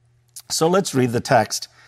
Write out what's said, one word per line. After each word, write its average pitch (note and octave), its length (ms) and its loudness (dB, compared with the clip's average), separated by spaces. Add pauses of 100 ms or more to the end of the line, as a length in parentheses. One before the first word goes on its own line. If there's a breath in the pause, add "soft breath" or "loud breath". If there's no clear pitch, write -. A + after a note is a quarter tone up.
(500)
So D#3+ 180 0
let's F#3 260 0
read B2+ 180 2
the A#2 80 -2
text. - 460 0 (220 soft breath)